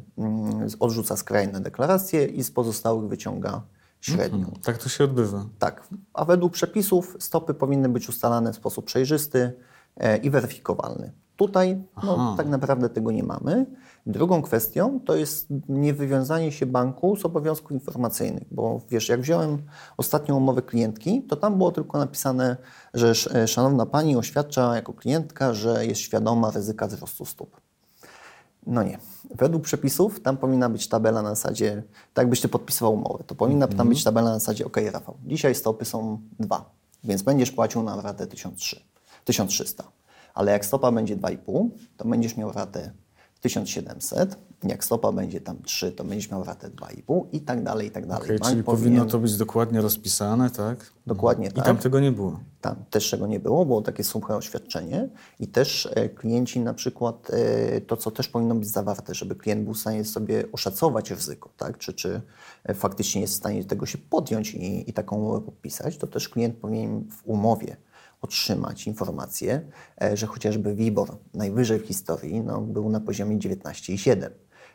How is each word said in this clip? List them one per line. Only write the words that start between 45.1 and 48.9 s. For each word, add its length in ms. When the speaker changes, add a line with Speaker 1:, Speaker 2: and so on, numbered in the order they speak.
Speaker 1:
będzie 300
tam 200
trzy, 300
to 120
będziesz 280
miał 120
ratę 260
dwa 220
i 120
pół 280
i 100
tak 220
dalej, 240
i 40
tak 160
dalej. 180
Speaker 2:
Okej, 140
Speaker 1:
Bank 120
Speaker 2:
czyli 120
Speaker 1:
powinien 280